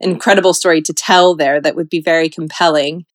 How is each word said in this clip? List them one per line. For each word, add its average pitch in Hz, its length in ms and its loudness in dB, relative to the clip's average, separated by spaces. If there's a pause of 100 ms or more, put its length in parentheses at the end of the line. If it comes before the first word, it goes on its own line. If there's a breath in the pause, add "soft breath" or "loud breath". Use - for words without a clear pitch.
an 185 80 -2
incredible 185 440 2
story 170 280 0
to 156 120 -8
tell 180 420 2
there 147 260 0
that 147 160 -2
would 165 120 -6
be 165 120 -6
very 165 260 0
compelling. 156 880 -2